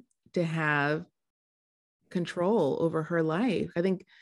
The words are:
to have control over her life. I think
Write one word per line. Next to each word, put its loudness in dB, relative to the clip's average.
to 0
have 0
control 0
over 0
her 0
life. 0
I 0
think 0